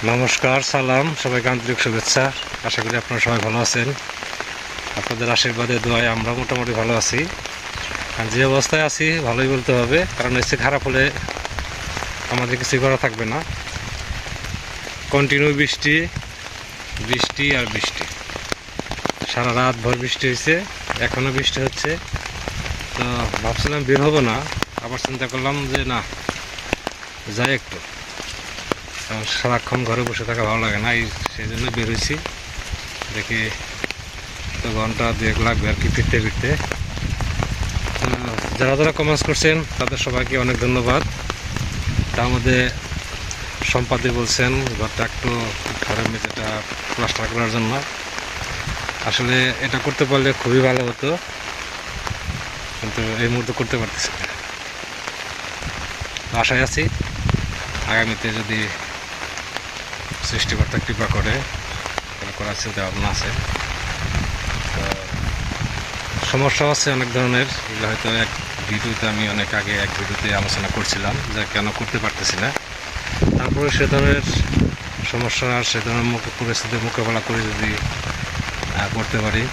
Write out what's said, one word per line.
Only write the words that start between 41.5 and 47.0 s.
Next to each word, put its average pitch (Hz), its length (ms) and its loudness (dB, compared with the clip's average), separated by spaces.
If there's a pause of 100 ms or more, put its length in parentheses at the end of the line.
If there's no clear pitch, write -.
তার 120 120 4
মধ্যে 127 420 4 (1000)
সম্পাদি 123 380 2
বলছেন 123 540 2 (140)
ঘরটা 107 260 0
একটু, - 260 -2 (580)
ঘরের 107 200 0
মেঝেটা 110 380 -4 (480)
প্লাস্টার 113 380 0